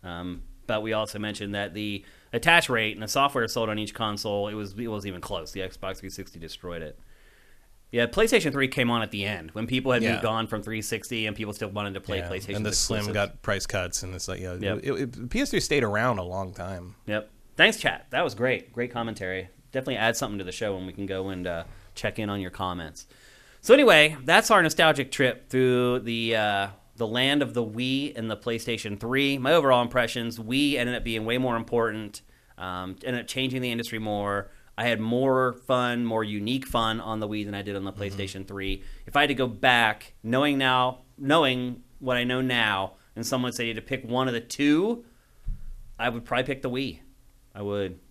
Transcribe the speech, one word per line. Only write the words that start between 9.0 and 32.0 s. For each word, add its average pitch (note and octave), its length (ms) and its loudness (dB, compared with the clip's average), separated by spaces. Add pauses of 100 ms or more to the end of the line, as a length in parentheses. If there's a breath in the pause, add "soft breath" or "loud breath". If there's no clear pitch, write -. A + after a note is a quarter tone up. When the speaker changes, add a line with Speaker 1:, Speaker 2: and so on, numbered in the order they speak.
Speaker 1:
at G#2+ 80 -4
the G2 160 -2
end F2 240 -6
when A2 160 -6
people B2+ 260 0
had A#2 100 4
Speaker 2:
Yeah. G#2+ 120 2
Speaker 1:
moved F#2 100 -4
on A2+ 220 0
from G#2+ 160 -6
three A2 180 -6
sixty A2 460 -4
and G#2 100 -4
people G#2 160 -6
still G#2 160 -6
wanted G2+ 260 -4
to G2 60 -8
play G2+ 180 -4
Speaker 2:
Yeah, F2 120 -6
Speaker 1:
PlayStation G2 260 -6
Speaker 2:
and G#2+ 100 -2
the G#2 60 -2
Slim - 280 0
Speaker 1:
exclusives. G#2 140 -2
Speaker 2:
got G2+ 280 -2
price G2 240 -2
cuts F2+ 360 -2
and F#2 120 -8
it's F2+ 120 -8
like, F#2 140 -6
yeah, F2+ 180 -6
Speaker 1:
Yep. F#2+ 240 -2
Speaker 2:
it, C#3 120 -2
it, A#2+ 180 -4
the B2 140 -12
P A3 160 0
S C#4+ 80 -2
three E3+ 100 2
stayed C#3+ 240 2
around G#2+ 340 2
a F#2 60 -4
long F#2 300 -6
time. F#2 400 -10 (120)
Speaker 1:
Yep. G#2+ 220 -2 (260)
Thanks, G3+ 220 6
chat. - 320 -2
That C3+ 160 0
was B2 100 -2
great. A#2+ 380 -2
Great A#2+ 180 -4
commentary. F#2+ 600 -6 (220)
Definitely C3 260 -4
add A2+ 180 4
something G#2 220 -4
to F#2+ 60 -6
the F2+ 80 -8
show G#2 260 -2
and F#2 80 -8
we F2+ 80 -10
can G2+ 100 -6
go F#2+ 240 -4
and, F2+ 180 -6
uh, E2 180 -4 (300 loud breath)
check - 240 -4
in G#2+ 120 -2
on G2+ 100 -2
your F#2 100 -6
comments. F2 560 -8 (540 loud breath)
So - 140 8
anyway, D#3+ 500 8
that's F#3 260 6
our G3+ 120 8
nostalgic D#3 500 4
trip - 380 2
through B2 500 4
the, A#2 340 0
uh, G#2 340 2 (280)
the A#2 100 -2
land C3 360 2
of A#2+ 100 -2
the A#2 100 0
Wii B2+ 540 -2
and A2+ 140 -6
the G#2 80 -4
PlayStation A2+ 600 -4
three. C#3 380 2
My C3 160 2
overall C3+ 300 6
impressions, A#2 560 0
Wii C3+ 380 2
ended A#2+ 180 0
up B2 100 -4
being A2+ 220 -2
way A#2 100 2
more B2+ 200 0
important, A2 680 -2 (340 soft breath)